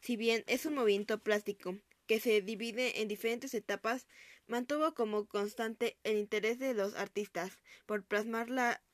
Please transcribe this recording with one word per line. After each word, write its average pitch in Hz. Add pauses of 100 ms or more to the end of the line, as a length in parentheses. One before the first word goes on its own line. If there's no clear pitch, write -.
Si 240
bien 226
es -
un 302
movimiento 214
plástico 202 (300)
que 220
se 220
divide 220
en 214
diferentes 233
etapas, 226 (400)
mantuvo 294
como 214
constante 220
el 214
interés 214
de 262
los 208
artistas 196 (320)
por 208
plasmar 226
la 247 (120)